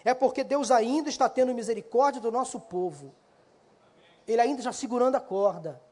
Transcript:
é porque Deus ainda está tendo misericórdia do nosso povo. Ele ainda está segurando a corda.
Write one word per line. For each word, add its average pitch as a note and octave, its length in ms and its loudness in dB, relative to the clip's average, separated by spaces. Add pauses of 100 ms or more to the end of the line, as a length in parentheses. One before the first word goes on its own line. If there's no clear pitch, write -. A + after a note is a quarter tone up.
é B3 80 4
porque B3+ 300 0
Deus B3+ 260 0
ainda C4 400 2
está B3+ 180 0
tendo B3+ 260 2
misericórdia A#3 680 0
do A3+ 100 -4
nosso A#3+ 280 -4
povo. D#3 540 -8 (1120)
Ele A3+ 120 2
ainda B3+ 200 2
está A#3 120 -4
segurando B3 440 0
a A#3 60 2
corda. F3 600 -2 (100)